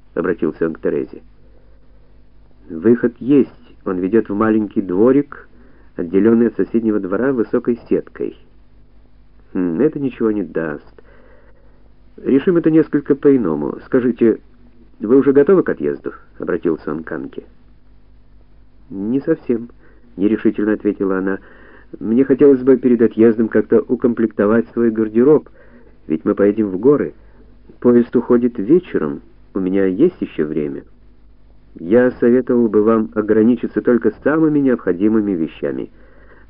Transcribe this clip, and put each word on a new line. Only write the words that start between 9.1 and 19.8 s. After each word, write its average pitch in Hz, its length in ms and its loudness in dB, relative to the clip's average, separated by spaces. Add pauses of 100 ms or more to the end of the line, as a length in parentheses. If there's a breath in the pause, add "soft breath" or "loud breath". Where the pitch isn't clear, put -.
«Хм, 90 280 -4
это 151 200 0
ничего 120 300 -4
не 104 120 -4
даст. 80 420 -8 (1300 soft breath)
Решим 139 400 0
это 165 160 2
несколько 151 420 2
по-иному. 101 720 0
Скажите, 117 540 0 (580)
вы 113 200 0
уже 135 140 2
готовы 147 300 4
к - 60 -4
отъезду?» 71 440 -6 (260)
обратился 82 520 -4
он 80 140 -8
к - 80 -12
Анке. 69 320 -12 (1500)
«Не 107 300 -4
совсем», 123 480 -4 (480 soft breath)